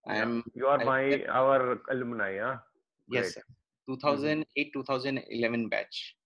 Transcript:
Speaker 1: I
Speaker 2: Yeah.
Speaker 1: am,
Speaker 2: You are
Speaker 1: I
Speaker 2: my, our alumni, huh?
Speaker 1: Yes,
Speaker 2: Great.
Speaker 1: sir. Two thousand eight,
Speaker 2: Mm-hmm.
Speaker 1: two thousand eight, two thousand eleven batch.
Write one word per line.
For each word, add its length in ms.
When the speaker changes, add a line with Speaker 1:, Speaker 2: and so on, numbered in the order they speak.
Speaker 1:
I 80
Speaker 2:
Yeah. 60
Speaker 1:
am, 220
Speaker 2:
You 140
are 120
Speaker 1:
I 40
Speaker 2:
my, 420
our 540
alumni, 480
huh? 180
Speaker 1:
Yes, 160
Speaker 2:
Great. 100
Speaker 1:
sir. 80
Two 80
thousand 480
eight, 120
Speaker 2:
Mm-hmm. 120
Speaker 1:
two 40
thousand 340
eight, 60
two 40
thousand 100
eleven 300
batch. 580